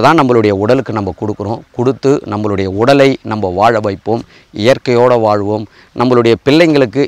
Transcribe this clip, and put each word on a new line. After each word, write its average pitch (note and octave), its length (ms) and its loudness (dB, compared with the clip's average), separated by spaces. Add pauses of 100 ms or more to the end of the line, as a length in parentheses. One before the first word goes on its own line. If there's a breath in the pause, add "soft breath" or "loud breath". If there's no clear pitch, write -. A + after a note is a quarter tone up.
தான் D#3 160 4
நம்மளுடைய A#2 340 2 (100)
உடலுக்கு A#2+ 340 0
நம்ம G2 240 -6
கொடுக்குறோம். G#2 360 -6 (200)
கொடுத்து B2 340 -2 (220)
நம்மளுடைய G#2 340 -4 (140)
உடலை C#3 260 2 (240)
நம்ம G#2 260 -4
வாழ A2 300 2
வைப்போம், G2+ 340 -4 (400 soft breath)
இயற்கையோடு B2 640 2
வாழ்வோம். G#2 400 -2 (340 soft breath)
நம்மளுடைய A#2+ 340 2 (120)
பிள்ளைங்களுக்கு C#3+ 640 2